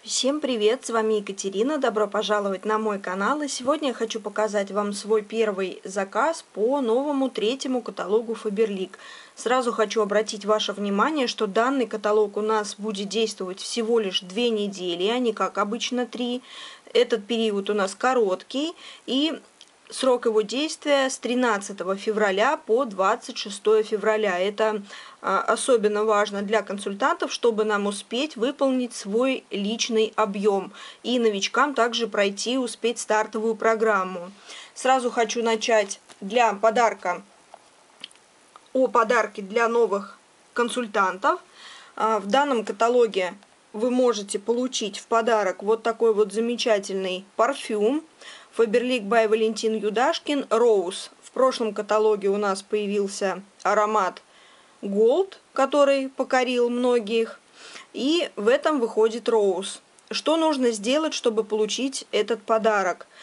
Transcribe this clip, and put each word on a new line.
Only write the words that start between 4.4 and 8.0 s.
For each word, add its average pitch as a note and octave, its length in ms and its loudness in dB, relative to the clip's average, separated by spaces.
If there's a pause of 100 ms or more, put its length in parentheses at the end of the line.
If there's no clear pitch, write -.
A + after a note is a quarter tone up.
вам G3+ 220 -2
свой G#3 300 -2
первый G3+ 600 -2
заказ G3+ 720 -2
по B3+ 280 0
новому C4+ 480 0
третьему B3+ 540 -2
каталогу A3 580 -2